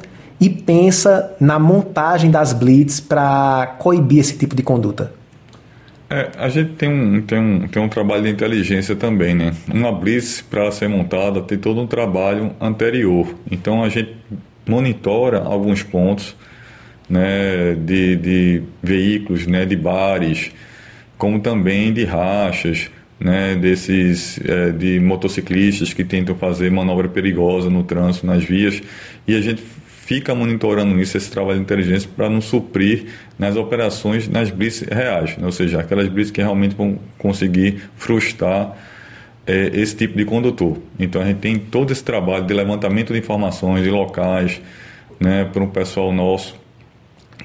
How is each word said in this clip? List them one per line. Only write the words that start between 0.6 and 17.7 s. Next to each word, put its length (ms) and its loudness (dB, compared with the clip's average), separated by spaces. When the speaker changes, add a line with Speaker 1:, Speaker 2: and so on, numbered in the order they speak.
Speaker 1:
na 200 6
montagem 720 4
das 220 4
blitz 460 4
pra 760 0
coibir 400 4
esse 180 2
tipo 200 -2
de 80 0
conduta? 500 -2
Speaker 2:
É, 200 -4
a 100 -2
gente 220 0
tem 180 -2
um, 320 2
tem 160 -2
um, 300 2
tem 160 -2
um 40 0
trabalho 360 0
de 60 0
inteligência 680 0
também, 400 2
né? 180 2
Uma 200 0
blitz, 500 -2
pra 200 -4
ela 100 0
ser 160 -4
montada, 560 0
tem 160 -4
todo 200 0
um 60 -2
trabalho 720 -2
anterior. 680 2
Então, 320 -2
a 60 0
gente 260 -4
monitora 720 0
alguns 440 0
pontos, 520 -2
né, 680 0